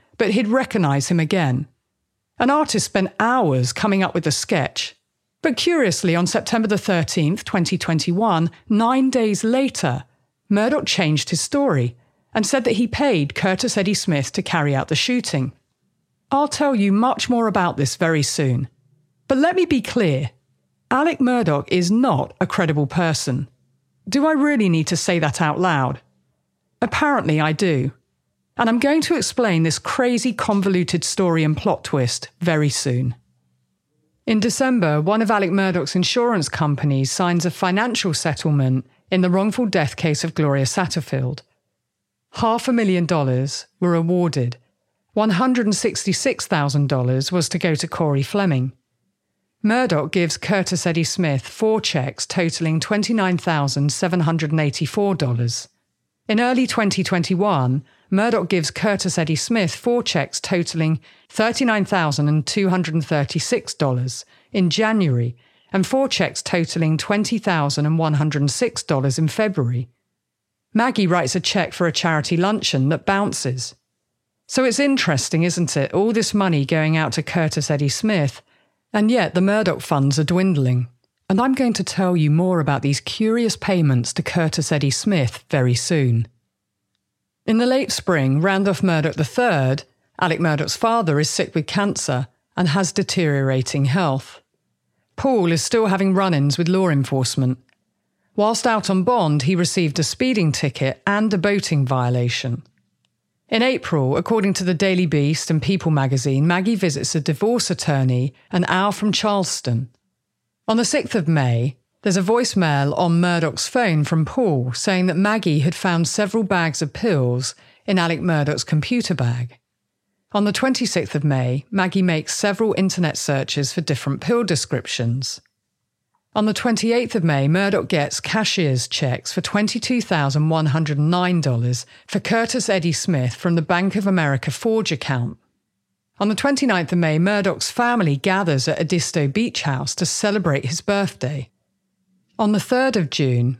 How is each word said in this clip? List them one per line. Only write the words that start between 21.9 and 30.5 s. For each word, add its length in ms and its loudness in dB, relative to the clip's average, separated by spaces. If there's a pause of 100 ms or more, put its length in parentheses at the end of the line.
not 500 0
a 80 0
credible 400 0
person. 600 -2 (600)
Do 180 0
I 60 2
really 360 2
need 200 2
to 80 -2
say 240 0
that 200 -2
out 200 0
loud? 400 0 (840)
Apparently 580 0
I 120 2
do. 400 0 (640)
And 120 2
I'm 120 2
going 220 4
to 140 0
explain 460 0
this 160 0
crazy, 540 0
convoluted 720 0